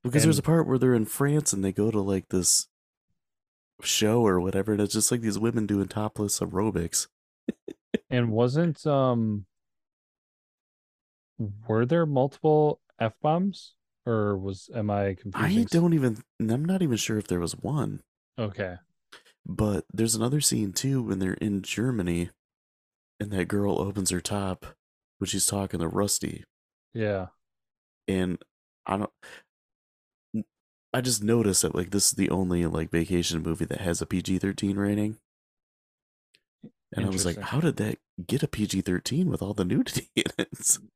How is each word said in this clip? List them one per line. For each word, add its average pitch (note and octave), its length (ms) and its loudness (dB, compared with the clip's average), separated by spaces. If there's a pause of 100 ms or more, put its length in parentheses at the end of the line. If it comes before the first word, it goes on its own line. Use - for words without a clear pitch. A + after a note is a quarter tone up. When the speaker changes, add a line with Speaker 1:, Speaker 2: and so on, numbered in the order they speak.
Speaker 1:
Because C3 200 4
there's D3+ 160 6
Speaker 2:
And - 0 -
Speaker 1:
a C#3+ 40 0
part D#3+ 240 4
where C3 120 2
they're B2+ 160 6
in A2 100 4
France D3 480 0
and G2 120 0
they F#2+ 80 2
go G#2 180 2
to, G#2+ 100 0
like, G2 280 0
this - 400 2 (1120)
show A2 440 2
or F2+ 140 6
whatever, G2 320 0
and G#2 80 2
it's G2+ 140 2
just, A2 160 2
like, B2 100 2
these G#2 180 -2
women A2+ 280 0
doing G2 220 0
topless G#2+ 520 -4
aerobics. F#2 680 -2 (400)
<laughs> - 640 -10
Speaker 2:
And A#2+ 220 2
wasn't, C3+ 540 0
um, A#2+ 600 2 (2250)
were A2+ 200 0
there E3 200 2
multiple D3+ 760 2 (180)
F-bombs? E3+ 760 -2 (320)
Or G#2 320 0
was, F#2+ 340 -8
am G#2+ 180 -2
I G2+ 240 0
confusing D#3 480 0
Speaker 1:
I - 20 2
Speaker 2:
s- - 60 -4
Speaker 1:
don't E3+ 240 4
even, B2 280 2 (180)
I'm A#2 240 0
not F#3 180 0
even B2+ 140 2
sure G#2+ 220 -2
if G2+ 80 -4
there F2+ 140 0
was E2 160 -4
one. A2+ 460 -4 (360)
Speaker 2:
Okay. G2 380 -6 (680)
Speaker 1:
But G2+ 480 0
there's A2 220 0
another B2 260 0
scene, G#2+ 320 0
too, C3+ 300 -2
when G2+ 160 -2
they're F#2 160 0
in G2+ 280 -2
Germany F2+ 680 -2 (920)
and G#2 120 -6
that F#2 160 -2
girl G2+ 320 0
opens G2 300 -2
her F2+ 100 -2
top G2 460 -4 (520)
when F#2 100 -4
she's - 180 0
talking F#2+ 340 -2
to E2 80 0
Rusty. - 560 -2 (500)
Speaker 2:
Yeah. G2+ 340 -2 (800)
Speaker 1:
And F#2 340 0 (440)
I F#2+ 120 -2
don't, G#2 140 -6 (1800)
I B2+ 80 0
just A#2 220 -2
noticed G#2+ 400 4
that, D#2+ 120 -2
like, F2+ 160 -2
this G2+ 160 2
is - 60 2
the - 180 0
only, F2+ 360 2
like, D#2+ 240 -2
vacation E2+ 520 0
movie E2 240 -2
that - 140 -6
has E2+ 220 -2
a - 40 -4
P F2+ 160 -2
G F#2 160 -2
thirteen G2 380 -2
rating. G#2 420 -2 (1700)
And - 120 -4
I G2 60 -2
was F#2 140 -2
like, F2 140 -2
Speaker 2:
Interesting. G2+ 40 -10
Speaker 1:
"How C3+ 180 -2
did E3 160 0
that G#2+ 220 -4 (280)
get - 160 0
a D3+ 60 -2
P G#2+ 180 -2
G F#2+ 140 0
thirteen B2 480 0
with F#2+ 140 -2
all G2+ 120 -4
the F#2+ 100 0
nudity B2+ 480 -2
<laughs> - 40 -4
in - 80 0 (140)
it?" - 400 -2 (180)